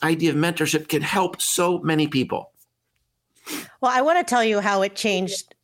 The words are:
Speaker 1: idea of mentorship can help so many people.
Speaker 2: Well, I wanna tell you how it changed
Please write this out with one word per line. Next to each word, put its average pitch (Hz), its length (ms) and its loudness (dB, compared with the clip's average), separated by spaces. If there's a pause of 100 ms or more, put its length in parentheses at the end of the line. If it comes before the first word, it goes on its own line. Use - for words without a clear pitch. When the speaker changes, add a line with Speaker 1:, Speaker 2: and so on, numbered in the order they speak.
Speaker 1:
idea 160 280 2
of 143 60 0
mentorship 156 500 0
can 151 140 0
help 175 400 -2
so 175 380 0
many 156 280 0
people. - 440 -4 (1300)
Speaker 2:
Well, 254 120 2
I 254 80 2
wanna 339 220 4
tell 247 200 2
you 214 160 2
how 202 220 0
it 196 140 -2
changed 190 580 -2 (100)